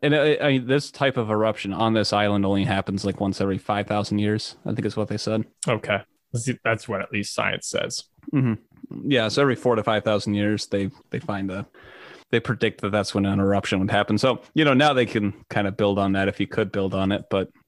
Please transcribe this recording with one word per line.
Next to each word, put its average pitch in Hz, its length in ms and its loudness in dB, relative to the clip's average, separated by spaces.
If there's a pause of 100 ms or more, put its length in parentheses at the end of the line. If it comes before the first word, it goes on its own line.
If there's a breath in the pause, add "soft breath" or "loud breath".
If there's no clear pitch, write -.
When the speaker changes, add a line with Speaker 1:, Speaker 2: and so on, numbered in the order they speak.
Speaker 1:
And 147 140 2
I, 151 260 4
I, 139 160 2
this 131 320 0
type 139 280 0
of 110 120 -2
eruption 107 440 0
on 113 200 2
this 107 180 2
island 101 320 2
only 98 200 2
happens, 98 420 -2
like, 95 140 -2
once 98 200 -2
every 98 200 -2
five 104 260 -4
thousand 104 320 -2
years, 104 380 -2 (100)
I 107 80 -4
think 110 120 -4
is 104 120 -4
what 104 120 -2
they 107 80 -4
said. 107 280 -2 (220)
Speaker 2:
Okay. 107 340 -2 (340)
See, 120 280 -4
that's 113 260 -2
what 98 120 -4
at - 100 -10
least 101 240 -6
science 101 320 -4
says. - 380 -6 (280)
Speaker 1:
Mm-hmm. - 800 -2
Yeah. 117 160 4
So 143 160 2
every 131 120 4
four 120 200 2
to 107 80 0
five 107 200 2
thousand 104 300 0
years, 104 340 0
they, 98 220 -2 (220)
they - 80 -4
find 98 320 -6
a, 98 160 -8 (640 loud breath)
they 117 80 4
predict 110 420 -2
that 101 100 -2
that's 104 220 0
when 101 140 2
an 101 120 2
eruption 98 400 2
would 95 120 0
happen. 104 260 2
So, 123 240 2 (140)
you 156 100 4
know, 143 80 6
now 143 200 6
they 123 120 4
can 104 280 -2 (160)
kind 101 180 0
of 98 100 -4
build 101 220 2
on 98 140 2
that 98 160 2
if - 100 -6
you 98 80 -2
could 104 240 -2
build 95 240 -2
on 95 160 0
it, - 180 -2
but 95 200 -2 (180)